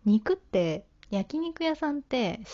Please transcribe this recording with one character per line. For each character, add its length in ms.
肉 300
っ 20
て、 520
焼 260
肉 260
屋 120
さ 160
ん 80
っ 20
て 380